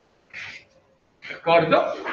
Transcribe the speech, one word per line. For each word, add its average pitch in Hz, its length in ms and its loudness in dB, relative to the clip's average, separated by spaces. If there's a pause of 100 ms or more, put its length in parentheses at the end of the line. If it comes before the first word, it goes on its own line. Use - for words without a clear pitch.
(1300)
d'accordo? 165 680 2 (180)